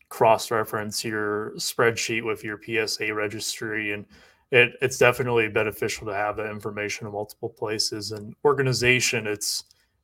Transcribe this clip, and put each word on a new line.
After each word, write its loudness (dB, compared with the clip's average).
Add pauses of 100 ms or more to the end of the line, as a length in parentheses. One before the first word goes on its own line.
cross-reference 2
your -2
spreadsheet 0
with -4
your -8
P -4
S -2
A -2
registry. -4
And -8 (460)
it, 6
it's -2
definitely 4
beneficial -2
to -6
have -4
that -6
information -8
in -10
multiple -8
places. -4
And -12 (100)
organization, 4
it's, -4 (400)